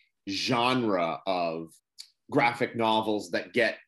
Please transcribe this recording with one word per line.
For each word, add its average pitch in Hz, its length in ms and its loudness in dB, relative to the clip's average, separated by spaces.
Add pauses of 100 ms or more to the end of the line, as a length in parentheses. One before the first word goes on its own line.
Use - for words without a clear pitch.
(280)
genre 107 960 0
of 82 460 -2 (580)
graphic 120 460 0
novels 110 560 0
that - 200 -4
get 113 360 0